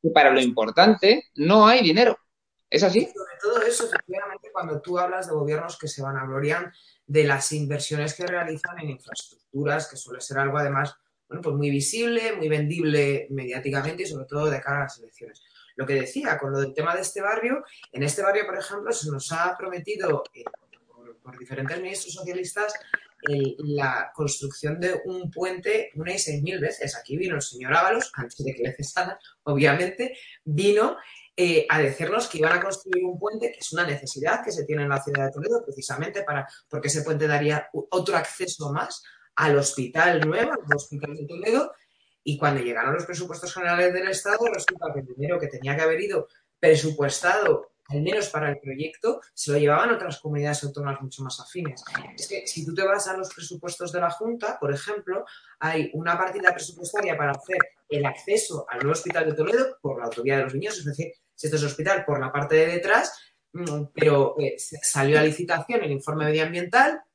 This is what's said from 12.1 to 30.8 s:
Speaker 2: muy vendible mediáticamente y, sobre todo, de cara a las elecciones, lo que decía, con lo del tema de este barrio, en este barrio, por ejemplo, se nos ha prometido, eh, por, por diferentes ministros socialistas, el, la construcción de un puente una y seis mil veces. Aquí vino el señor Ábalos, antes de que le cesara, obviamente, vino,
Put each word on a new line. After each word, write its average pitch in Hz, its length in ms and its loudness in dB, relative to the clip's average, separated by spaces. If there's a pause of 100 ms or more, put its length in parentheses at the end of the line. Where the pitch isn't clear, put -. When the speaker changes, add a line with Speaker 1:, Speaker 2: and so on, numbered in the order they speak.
Speaker 2:
muy 156 160 -2
vendible 147 840 2
mediáticamente 135 720 -4
y, 180 40 -6
sobre 139 200 -10
todo, 147 240 0
de 135 100 -2
cara 139 180 -2
a 143 40 -2
las 135 160 -8
elecciones, 113 420 -20 (360)
lo 131 100 -4
que 139 80 0
decía, 170 440 -2
con 139 140 -4
lo 139 80 0
del 135 140 -2
tema 160 200 0
de 190 80 -2
este 185 180 -6
barrio, 226 440 -2 (280)
en 131 100 -4
este 151 200 -2
barrio, 202 240 2
por 185 120 -6
ejemplo, 208 340 -6
se 151 180 -4
nos 139 220 -8
ha 175 260 0
prometido, 185 640 -2 (120)
eh, - 100 -20 (440)
por, - 300 -20
por - 200 -20
diferentes 135 420 -8
ministros 190 340 -10
socialistas, 311 600 -6 (520)
el, 139 320 0
la 143 560 -2
construcción 151 640 -4
de 180 280 -2
un 180 240 -6
puente 185 640 -2
una 165 180 -6
y - 60 -4
seis 147 240 -2
mil 180 180 -4
veces. - 360 -4
Aquí - 200 -8
vino 180 200 -2
el 127 60 -4
señor 127 320 -4
Ábalos, 180 400 2
antes - 300 -8
de 135 100 -4
que - 80 -4
le 135 120 -2
cesara, 185 440 -6 (260)
obviamente, 160 720 2 (280)
vino, 202 520 4 (400)